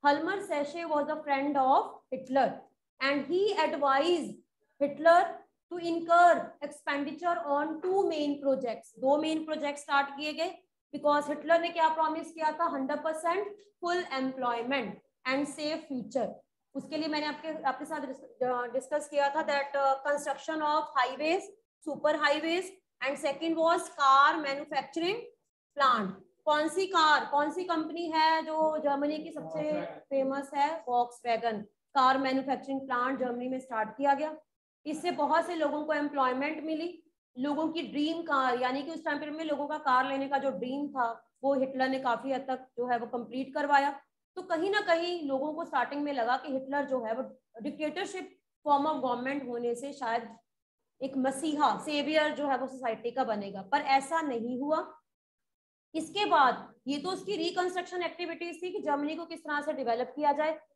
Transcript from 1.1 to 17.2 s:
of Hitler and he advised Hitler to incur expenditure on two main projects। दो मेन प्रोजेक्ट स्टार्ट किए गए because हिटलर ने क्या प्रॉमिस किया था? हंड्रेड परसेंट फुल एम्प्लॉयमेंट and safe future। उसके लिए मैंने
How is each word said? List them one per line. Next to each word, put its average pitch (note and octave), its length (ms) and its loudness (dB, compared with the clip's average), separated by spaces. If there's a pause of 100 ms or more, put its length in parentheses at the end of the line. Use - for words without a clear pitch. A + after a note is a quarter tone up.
of C4+ 340 4 (240)
Hitler C4 380 2 (520)
and C#4+ 260 0
he F#4+ 360 2
advised C#4+ 680 2 (480)
Hitler E4 520 6 (380)
to F4 60 -6
incur E4+ 720 6 (140)
expenditure D4 840 -2
on D4 200 2
two D#4 200 -4
main D#4+ 560 0
projects। B3+ 560 -2
दो C4+ 180 4
मेन D#4 280 0
प्रोजेक्ट C#4+ 340 -4
स्टार्ट C#4 300 0
किए C#4+ 240 -6
गए E4+ 320 -6 (320)
because D4 320 2
हिटलर D4+ 320 2
ने E4+ 80 -2
क्या E4 200 2
प्रॉमिस D#4+ 440 0
किया D#4 200 -2
था? E4 120 -2
हंड्रेड D4 380 -2
परसेंट E4+ 540 -2 (240)
फुल F4 320 0
एम्प्लॉयमेंट C4 920 -2 (260)
and C#4 180 0
safe C#4+ 140 -10
future। C#4 680 -4 (460)
उसके D4 220 -8
लिए D#4 120 -2
मैंने D4+ 180 -2